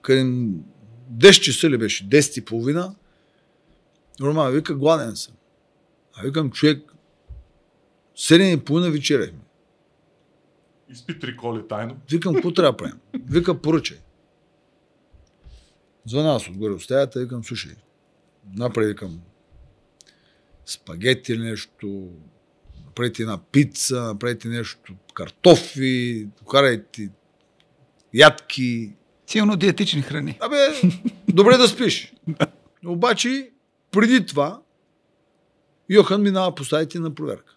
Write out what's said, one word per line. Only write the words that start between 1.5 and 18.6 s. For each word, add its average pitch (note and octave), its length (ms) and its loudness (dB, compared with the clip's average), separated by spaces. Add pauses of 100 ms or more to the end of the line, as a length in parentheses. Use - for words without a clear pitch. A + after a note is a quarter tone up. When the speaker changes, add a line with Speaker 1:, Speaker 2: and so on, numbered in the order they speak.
Speaker 1:
ли B2+ 80 0
беше, G2+ 300 -4
десет C#3+ 280 4
и A#2 80 -10
половина, D3+ 500 -6 (1300)
Ромарио C#3 340 0
вика: D#3 200 -2
"Гладен C#3 420 0
съм." - 180 -14 (840)
А F#2 60 -16
викам: C#3 280 -4
"Човек, D3+ 420 0 (1200)
седем F#3 360 4
и D3 120 0
половина E3+ 280 0
вечеряхме." B2+ 460 -2 (1500)
Speaker 2:
Изпи C3 280 -16
три B2 180 -12
коли A2+ 320 -8
тайно. A#2 280 -8 (140)
Speaker 1:
Викам: E3 240 -2
"Какво F3 180 -2
трябва D#3 200 2
да G#2 40 -8
правим?" - 220 -12 (320)
Вика: E3+ 300 0
"Поръчай." D3+ 380 -2 (2000)
Звъна C#3+ 280 -2
аз A2 140 -6
отгоре G2+ 240 -6
от E2+ 100 -10
стаята, C3 380 -2
викам: A#2+ 240 -10
"Слушай, F#2 280 -12 (840)
направи", A2+ 300 -2